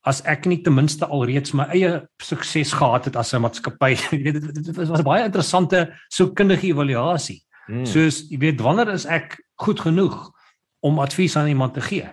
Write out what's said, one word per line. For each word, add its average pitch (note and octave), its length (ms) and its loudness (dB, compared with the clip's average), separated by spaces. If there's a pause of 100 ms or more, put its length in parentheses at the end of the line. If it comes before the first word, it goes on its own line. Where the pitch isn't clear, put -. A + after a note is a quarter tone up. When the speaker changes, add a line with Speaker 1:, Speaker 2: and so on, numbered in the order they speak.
Speaker 1:
as C3+ 200 -2
ek D#3 220 -2
nie F3 160 2
ten D#3 120 4
minste D3 300 2
alreeds C#3 480 -2
my C#3 120 0 (100)
eie F3 320 2 (160)
sukses - 500 -4
gehad B2 320 2
het B2 120 -6
as A#2+ 180 -2
'n A#2+ 60 2
maatskappy. A#2 640 0
<laughs> - 80 -4
Jy D3 100 -2
weet, D3+ 120 -2
dit, D3+ 200 -6
dit, D3+ 100 -8
dit E3+ 120 -8
was E3 240 0
'n - 40 0
baie F3+ 200 2
interessante F#3 680 0 (160)
sielkundige F#3+ 600 2
evaluasie. C#3 760 -2 (240)
Speaker 2:
Hmm. A#2+ 180 -6
Speaker 1:
Soos, D#3 460 2
jy C#3+ 80 -8
weet, C#3+ 220 0
wanneer G3 340 2
is - 120 -6
ek - 360 -6 (160)
goed - 220 0
genoeg E3 500 0 (520)
om D3 180 2
advies D#3 360 0
aan D3+ 120 2
iemand C3 260 0
te C#3 60 -6
gee? - 320 -6